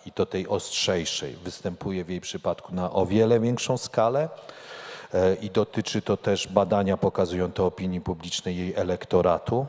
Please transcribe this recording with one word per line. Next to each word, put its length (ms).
i 60
to 140
tej 220
ostrzejszej 840
występuje 680
w 60
jej 120
przypadku 540
na 160
o 140
wiele 340
większą 380
skalę, 520
e, 220
i 140
dotyczy 520
to 160
też, 300
badania 500
pokazują 540
to 140
opinii 360
publicznej, 560
jej 180
elektoratu, 920